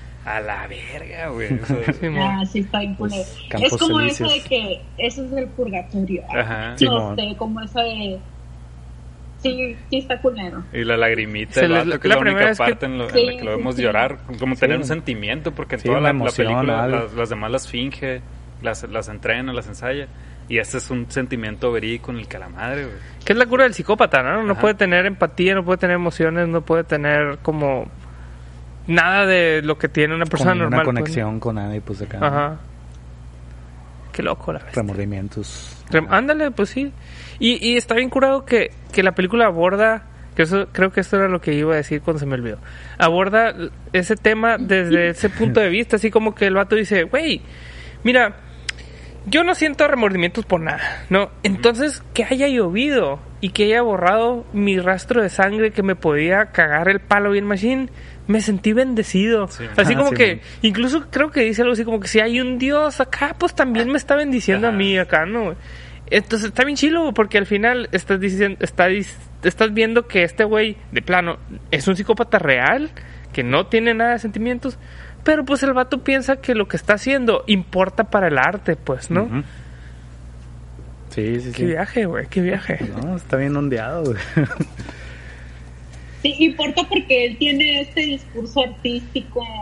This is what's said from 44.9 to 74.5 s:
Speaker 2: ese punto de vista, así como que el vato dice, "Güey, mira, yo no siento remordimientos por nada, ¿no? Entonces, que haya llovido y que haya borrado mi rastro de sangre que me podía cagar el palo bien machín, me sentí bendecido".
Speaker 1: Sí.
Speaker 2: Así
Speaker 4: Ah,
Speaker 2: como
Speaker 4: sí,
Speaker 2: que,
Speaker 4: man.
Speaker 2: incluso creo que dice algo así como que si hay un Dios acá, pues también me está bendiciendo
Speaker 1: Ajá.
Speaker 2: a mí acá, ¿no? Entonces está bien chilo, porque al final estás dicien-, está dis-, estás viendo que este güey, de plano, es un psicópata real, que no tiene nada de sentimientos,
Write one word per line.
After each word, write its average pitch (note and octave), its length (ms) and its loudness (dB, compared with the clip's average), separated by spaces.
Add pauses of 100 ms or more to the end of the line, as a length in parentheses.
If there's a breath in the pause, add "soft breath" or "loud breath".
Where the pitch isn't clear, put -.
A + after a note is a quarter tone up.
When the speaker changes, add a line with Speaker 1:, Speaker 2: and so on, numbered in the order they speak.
Speaker 2:
ese E3+ 220 0
punto A3+ 300 2
de G3 100 6
vista, A3 260 2
así G#3 140 2
como G#3+ 240 2
que G3+ 120 2
el G3 80 4
vato G3 220 2
dice, G3+ 280 2
"Güey, C#4+ 360 0 (640 loud breath)
mira, A#3+ 320 4 (920 loud breath)
yo C#4 160 4
no F4 120 2
siento D4+ 340 2
remordimientos G3+ 560 2
por F3+ 160 0
nada, D#3 480 -4
¿no? G3 220 2 (120)
Entonces, A#3 600 2 (100)
que A#3 120 0
haya C4+ 240 2
llovido G#3+ 720 2 (220)
y G3 100 -2
que G#3 140 2
haya A3 160 4
borrado A3+ 720 2
mi G3+ 260 2
rastro F#3+ 440 2
de F#3 80 2
sangre G#3 420 2
que G#3+ 100 0
me F#3+ 140 2
podía E3+ 560 4
cagar D#3+ 380 4
el G3 100 2
palo G3+ 300 4
bien G3+ 160 2
machín, A#3+ 440 0 (360 loud breath)
me A3 160 4
sentí G#3 320 2
bendecido". A3 720 2
Speaker 1:
Sí. - 160 -12 (120)
Speaker 2:
Así G#3 180 6
Speaker 4:
Ah, - 20 0
Speaker 2:
como C#4 140 4
Speaker 4:
sí, B3 60 0
Speaker 2:
que, A#3 100 6 (100)
Speaker 4:
man. - 40 -12 (220 loud breath)
Speaker 2:
incluso B3 480 2
creo F4+ 200 2
que D4 100 2
dice A3 220 2
algo B3 100 4
así A3+ 120 0
como A3 160 -2
que F#3 80 -8
si G#3+ 120 4
hay A#3 200 2
un B3+ 180 -2
Dios C#4+ 420 2
acá, C#4+ 380 -2
pues F4 160 0
también A#3+ 360 2
me D4 80 2
está - 160 2
bendiciendo A#3+ 540 2
Speaker 1:
Ajá. A3 80 0
Speaker 2:
a - 20 2
mí G3 200 2
acá, F3 280 2
¿no? G#3 280 -4 (560 loud breath)
Entonces G#3+ 400 2
está B3 140 2
bien C#4+ 120 0
chilo, D#4 380 2
porque G#3+ 240 4
al G3 80 2
final A3+ 460 2
estás F#3+ 280 0
dicien-, F#3+ 400 0
está F3+ 300 2
dis-, G3 260 -4 (260)
estás G#3+ 300 2
viendo A3+ 340 2
que F#3+ 160 2
este E3+ 220 2
güey, G#3+ 320 0 (160)
de G3 80 0
plano, F3+ 380 2 (320)
es D3 180 0
un F#3+ 80 4
psicópata G#3+ 420 2
real, E3 520 4 (420 loud breath)
que C3+ 100 -2
no C#3 260 2
tiene A#3 260 4
nada A#3 180 2
de A#3+ 60 0
sentimientos, A#3 600 -4 (460 loud breath)